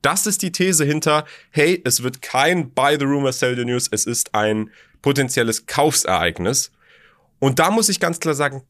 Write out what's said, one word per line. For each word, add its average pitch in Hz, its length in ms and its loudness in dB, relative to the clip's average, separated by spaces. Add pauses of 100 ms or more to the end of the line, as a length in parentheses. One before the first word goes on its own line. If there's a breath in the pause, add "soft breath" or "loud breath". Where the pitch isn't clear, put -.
Das 165 240 0
ist 196 160 -2
die 175 100 -4
These 180 320 2
hinter, 151 400 2 (260 loud breath)
"Hey, 165 360 2
es 123 160 0
wird 123 180 -6
kein 147 540 0
Buy 143 240 2
the 139 80 0
Rumor, 139 260 0
Sell 127 240 -2
the 123 80 -2
News, 123 260 -2
es 110 140 -2
ist - 300 -4
ein 107 360 0 (300 soft breath)
potenzielles 131 640 0
Kaufsereignis." 92 1040 0 (680 soft breath)
Und 135 200 2
da 165 120 4
muss 220 180 2
ich 190 100 -2
ganz 170 220 -2
klar 156 140 -2
sagen 139 340 -4